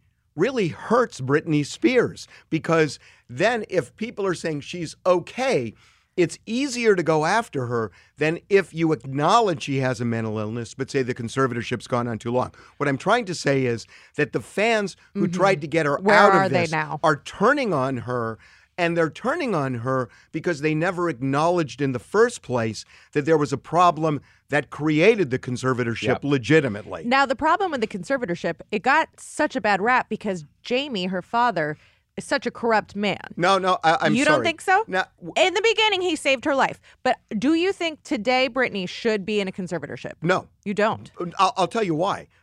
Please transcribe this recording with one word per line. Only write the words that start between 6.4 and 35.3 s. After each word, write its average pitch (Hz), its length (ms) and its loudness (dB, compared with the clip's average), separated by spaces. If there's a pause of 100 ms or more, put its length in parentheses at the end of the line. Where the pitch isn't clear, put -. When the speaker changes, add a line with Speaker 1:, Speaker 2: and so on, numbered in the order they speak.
Speaker 1:
easier 233 480 2
to 175 80 -2
go 156 220 2
after 175 420 -2
her 117 240 -2 (280)
than 156 200 0 (100)
if 196 260 4
you 160 180 2
acknowledge 151 720 2
she 139 140 -2
has 131 220 -2
a 123 40 -4
mental 113 340 -4
illness, 110 360 -8
but 131 160 -8
say 135 120 0
the 123 120 -2
conservatorship's 120 760 -4
gone 120 180 -2
on 113 120 -6
too 120 120 -6
long. 123 220 -2 (240)
What 143 120 -2
I'm 135 100 -2
trying 226 260 0
to 180 100 -6
say 135 300 0
is 117 220 -2 (300)
that 147 160 -2
the 135 80 -2
fans 208 560 -2 (180)
who 196 120 0
Speaker 2:
Mm-hmm. 170 140 -2
Speaker 1:
tried 190 220 4
to 160 40 -8
get 156 200 0
her 143 120 0
Speaker 2:
Where 202 160 4
Speaker 1:
out 196 180 6
Speaker 2:
are 190 120 4
Speaker 1:
of - 80 0
Speaker 2:
they 175 100 2
Speaker 1:
this 160 100 -2
Speaker 2:
now? 151 300 -4
Speaker 1:
are 156 140 4
turning 240 560 0
on 135 260 0
her, 113 400 -4 (400)
and 170 180 0
they're 160 140 2
turning 277 440 -2
on 135 200 -2
her 127 340 -2 (240)
because 160 300 -4
they 156 120 2
never 170 360 0
acknowledged 143 720 0
in 135 100 0
the 123 60 -4
first 226 420 2
place 113 440 -4 (280)
that 143 140 0
there 160 100 6
was 147 160 2
a 131 60 -2
problem 156 640 2 (280)
that 143 220 -2
created 160 600 2
the 127 80 -2
conservatorship 123 640 -2 (200)
Speaker 3:
Yep. - 20 -8
Speaker 1:
legitimately. 120 800 0
Speaker 2:
Now, 269 220 2
the 240 100 -2
problem 330 340 0
with 262 120 -4
the 214 40 -4
conservatorship, 180 760 -6 (120)
it 202 100 -4
got 294 260 2 (100)
such - 360 -4
a 262 60 -4
bad 202 220 2
rap 240 260 2
because 190 360 -6 (180)
Jamie, 247 440 -4
her 180 160 -4
father, 175 540 -2 (400)
is 196 80 -10
such - 220 -2
a 233 40 -4
corrupt 220 460 0
man. 202 220 -2 (180)
Speaker 1:
No, 185 220 4
no, 185 260 2
I, 160 160 4
I'm 160 140 2
Speaker 2:
You 262 100 2
don't 302 120 4
Speaker 1:
sorry. 254 100 0
Speaker 2:
think 330 160 -4
so? 392 260 2
Speaker 1:
Now, 185 160 0 (180)
w- 165 140 -10